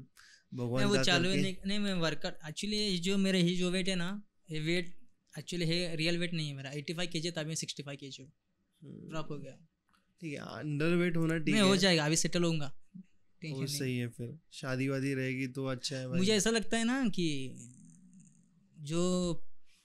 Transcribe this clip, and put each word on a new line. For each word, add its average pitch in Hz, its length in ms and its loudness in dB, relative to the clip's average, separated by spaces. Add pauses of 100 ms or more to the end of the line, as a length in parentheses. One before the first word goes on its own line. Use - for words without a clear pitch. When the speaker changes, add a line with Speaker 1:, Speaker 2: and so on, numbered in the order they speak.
(540)
Speaker 1:
भगवान 123 300 2
Speaker 2:
नहीं, - 80 6
वो 208 60 6
Speaker 1:
का - 60 4
Speaker 2:
चालू 175 260 4
है, 190 60 2
Speaker 1:
करके 190 80 4
Speaker 2:
नहीं, 190 120 0 (120)
नहीं, 202 120 2
मैं 202 140 0
वर्कआउट, 165 420 0
actually 202 380 -6
ये 208 240 0
जो 190 200 0
मेरे 190 240 4
ही 175 140 4
जो 180 160 2
वेट 185 180 0
है 190 60 0
ना, 190 280 -4 (280)
ये 156 80 -4
वेट 170 400 -2 (400)
actually 175 260 -4
है, 170 300 0
रियल 170 220 0
वेट 175 160 -2
नहीं 156 140 -2
है 143 80 -6
मेरा। 135 160 -10
एटी 147 220 -6
फ़ाइव 175 200 -4
केजी 165 180 -2
था, 160 100 -6
अभी 151 60 -4
मैं 160 80 -4
सिक्सटी - 280 -8
फ़ाइव 139 180 -10
केजी 135 220 -14
हूँ। - 80 -20 (520)
Speaker 1:
हम्म। - 260 -16
Speaker 2:
ड्रॉप 156 220 -4
हो 147 60 -6
गया। 135 140 -12 (720)
Speaker 1:
ठीक 156 120 -8
है, 127 60 -6
अंडरवेट 160 760 0
होना 165 200 2
ठीक 190 180 2
Speaker 2:
मैं 214 60 6
हो 190 100 8
Speaker 1:
है। 196 60 6
Speaker 2:
जाएगा, 175 280 4
अभी 160 100 4
सेटल 175 280 2
होऊंगा। 160 380 0 (600)
टेंशन 156 140 -8
Speaker 1:
वो 135 80 -4
Speaker 2:
नहीं। 143 160 -4
Speaker 1:
सही 127 180 0
है 120 100 -2
फिर। 120 320 -10 (120)
शादी 131 360 -2
वादी 135 260 0
रहेगी 131 340 -2
तो 135 180 -6
अच्छा 135 300 -4
है 131 120 -6
भाई। 127 120 2
Speaker 2:
मुझे 196 140 4
ऐसा 214 160 4
लगता 226 280 2
है 226 60 2
ना 247 260 2
कि 143 460 0 (1200)
जो 175 540 0 (520)